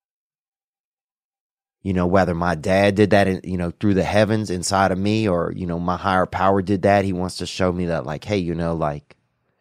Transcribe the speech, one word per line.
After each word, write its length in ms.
you 100
know, 140
whether 280
my 200
dad 400
did 160
that, 180
in, 160
you 140
know, 120
through 240
the 100
heavens 440
inside 440
of 60
me, 300
or, 260
you 120
know, 120
my 180
higher 300
power 360
did 200
that. 220
He 80
wants 260
to 80
show 240
me 160
that, 200
like, 180
hey, 140
you 160
know, 200
like, 400